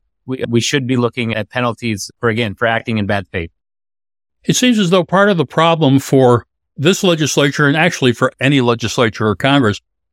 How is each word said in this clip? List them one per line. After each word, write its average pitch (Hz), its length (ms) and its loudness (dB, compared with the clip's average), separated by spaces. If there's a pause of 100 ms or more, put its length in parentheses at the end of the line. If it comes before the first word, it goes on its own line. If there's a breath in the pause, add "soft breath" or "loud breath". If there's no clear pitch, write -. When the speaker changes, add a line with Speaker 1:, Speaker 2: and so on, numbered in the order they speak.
(260)
Speaker 1:
we, 127 220 -8
we 117 140 0
should 135 260 -2
be 131 80 -2
looking 117 400 -2
at 107 140 -8
penalties 117 600 -4 (100)
for, 120 100 0
again, 110 260 -4
for 120 100 -4
acting 113 320 -2
in 104 80 -2
bad 101 220 -4
faith. 85 240 -8 (920)
Speaker 2:
It - 120 0
seems 247 240 2
as 185 100 0
though 180 160 2
part 196 240 2
of 196 80 0
the 151 80 0
problem 160 540 2
for 127 480 2 (280)
this 160 280 0
legislature, 151 640 0
and 143 100 0
actually 156 340 2
for 127 300 -2
any 135 180 2
legislature 117 680 0
or 104 80 0
Congress, 135 440 0 (340)